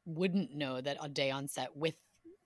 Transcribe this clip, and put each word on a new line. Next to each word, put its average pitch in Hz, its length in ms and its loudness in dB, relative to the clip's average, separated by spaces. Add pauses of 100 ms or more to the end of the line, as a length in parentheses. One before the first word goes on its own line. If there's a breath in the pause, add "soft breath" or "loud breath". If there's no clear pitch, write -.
wouldn't 180 460 2
know 135 300 -2
that 143 180 -2
a 156 80 -6
day 139 220 2
on 139 180 -2
set 131 280 -4
with 151 180 2 (520)